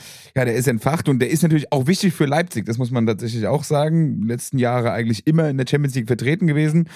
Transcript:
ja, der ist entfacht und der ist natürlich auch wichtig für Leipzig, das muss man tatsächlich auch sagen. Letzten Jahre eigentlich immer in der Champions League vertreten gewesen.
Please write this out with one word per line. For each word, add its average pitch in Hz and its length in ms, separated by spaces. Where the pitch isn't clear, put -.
ja, 131 80
der 120 120
ist 123 120
entfacht 135 400
und 135 120
der 120 100
ist 151 140
natürlich 156 280
auch 131 160
wichtig 185 260
für 156 120
Leipzig, 139 400
das 113 120
muss 123 140
man 117 160
tatsächlich 110 400
auch 143 160
sagen. 156 640
Letzten 123 320
Jahre 120 320
eigentlich 113 340
immer 160 240
in 143 80
der 131 100
Champions 143 280
League 117 120
vertreten 127 380
gewesen. 156 500